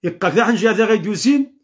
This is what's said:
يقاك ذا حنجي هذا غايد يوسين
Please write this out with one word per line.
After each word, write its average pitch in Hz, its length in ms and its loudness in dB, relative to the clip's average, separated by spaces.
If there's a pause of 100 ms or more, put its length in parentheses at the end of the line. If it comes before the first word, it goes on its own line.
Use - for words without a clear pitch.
يقاك - 280 -4
ذا 220 120 2
حنجي 226 260 0
هذا 214 160 0
غايد 202 200 0
يوسين 262 580 -2